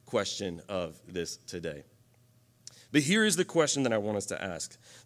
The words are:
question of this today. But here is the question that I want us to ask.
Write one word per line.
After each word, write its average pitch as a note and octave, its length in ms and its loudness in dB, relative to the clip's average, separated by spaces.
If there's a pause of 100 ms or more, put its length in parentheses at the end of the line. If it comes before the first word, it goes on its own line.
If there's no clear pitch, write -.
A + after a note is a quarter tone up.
question F#2+ 600 -2
of F2 380 -6
this F2 300 -6
today. E2 480 -10 (1080)
But D3+ 100 6
here G3+ 220 4
is G#3 120 4
the F3+ 80 2
question D3 400 2
that A#2+ 80 4
I A2 60 4
want G#2 180 0
us G2 100 -2
to - 160 -6
ask. F2+ 340 -8 (300)